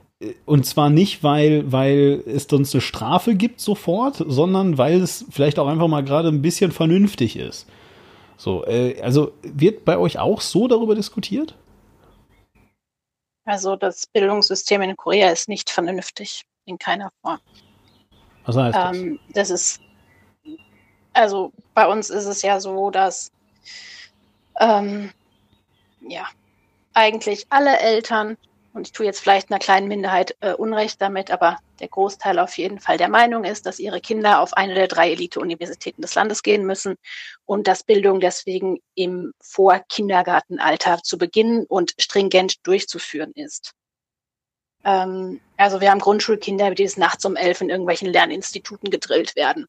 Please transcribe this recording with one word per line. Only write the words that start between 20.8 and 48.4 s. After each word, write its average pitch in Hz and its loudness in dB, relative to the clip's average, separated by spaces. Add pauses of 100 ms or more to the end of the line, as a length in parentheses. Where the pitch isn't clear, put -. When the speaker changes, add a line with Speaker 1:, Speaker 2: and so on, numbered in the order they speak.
Speaker 2:
also 196 2 (220)
bei 220 6
uns 208 0
ist 202 -6
es 202 -6
ja 196 2
so, 196 -4
dass, 190 -2 (1300)
ähm, 208 2 (1000)
ja, 127 -12 (640)
eigentlich 220 2
alle 277 4
Eltern, 220 0 (380)
und - -10
ich - -20
tue 214 -4
jetzt 196 -4
vielleicht 196 2
einer 196 -2
kleinen 196 2
Minderheit, 196 -2
äh, 202 -2
Unrecht 214 -4
damit, 196 -4
aber 180 0 (220)
der 175 -12
Großteil 196 -2
auf 180 -2
jeden 196 -6
Fall 165 0
der 175 2
Meinung 226 2
ist, 202 -8
dass 180 -10
ihre 180 -8
Kinder 214 2
auf 180 0
eine 190 -2
der 185 2
drei 170 2
Elite-Universitäten 170 -8
des 175 -10
Landes 208 -2
gehen 208 0
müssen 190 -6 (480)
und 208 -2
dass 185 0
Bildung 196 4
deswegen 185 -2 (160)
im 180 -6
Vorkindergartenalter 180 2
zu - -6
beginnen 214 0
und 180 -2
stringent 190 0
durchzuführen 170 -4
ist. - -16 (1120)
Ähm, 185 -2 (160)
also 196 2
wir 196 6
haben 196 4
Grundschulkinder, 202 0
die 196 2
des 185 -4
Nachts 170 0
um 190 -2
elf 180 0
in 185 -2
irgendwelchen 180 -2
Lerninstituten 180 -4